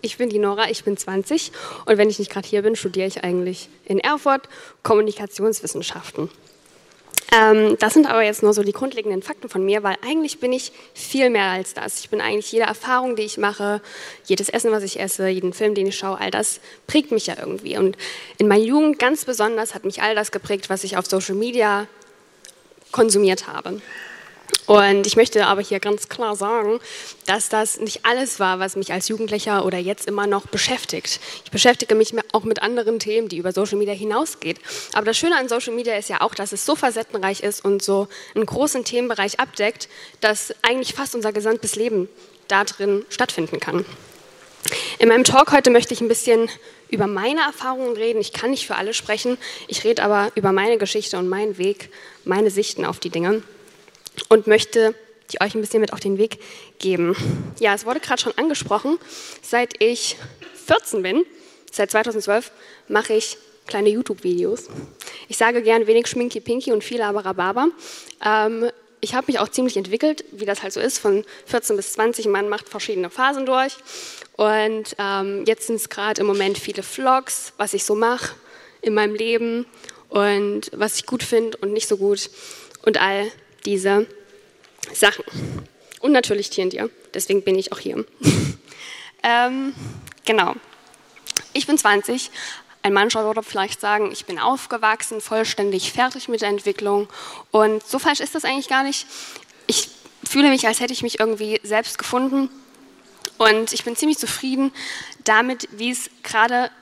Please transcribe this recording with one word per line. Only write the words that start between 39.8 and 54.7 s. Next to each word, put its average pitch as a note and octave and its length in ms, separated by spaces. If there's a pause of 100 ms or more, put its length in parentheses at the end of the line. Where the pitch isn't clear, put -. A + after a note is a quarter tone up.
dass G#3+ 400
eigentlich B3 320
fast C4+ 200
unser G#3+ 200
gesamtes A3 420
Leben G#3+ 320 (400)
da G3+ 160
drin G3+ 460
stattfinden E3+ 500
kann. - 260 (1120)
In A3+ 120
meinem A#3+ 160
Talk C4+ 260
heute C4+ 200
möchte A#3+ 220
ich G#3+ 60
ein A#3 80
bisschen A3+ 420 (400)
über G#3 180
meine G#3+ 340
Erfahrungen C4 560
reden. A3 240
Ich - 100
kann A#3 200
nicht C4+ 160
für - 80
alle G#3 180
sprechen, A#3+ 440 (300)
ich - 160
rede A3+ 200
aber G#3 320
über G3 180
meine G#3 240
Geschichte G#3 400
und F3+ 100
meinen G3 300
Weg, F#3+ 340 (320)
meine G3+ 260
Sichten G3 360
auf F3 140
die E3+ 100
Dinge F3+ 340 (840)
und A3 160
möchte A3 480 (380)